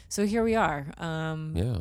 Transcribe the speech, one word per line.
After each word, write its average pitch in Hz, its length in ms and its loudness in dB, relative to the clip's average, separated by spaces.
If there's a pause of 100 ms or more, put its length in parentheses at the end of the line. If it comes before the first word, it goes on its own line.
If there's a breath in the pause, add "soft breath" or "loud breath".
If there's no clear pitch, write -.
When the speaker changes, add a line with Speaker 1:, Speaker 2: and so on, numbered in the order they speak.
Speaker 1:
so 208 160 0
here 226 200 2
we 226 100 2
are. 156 320 2 (120)
Um, 160 580 -4
Speaker 2:
Yeah. 104 240 2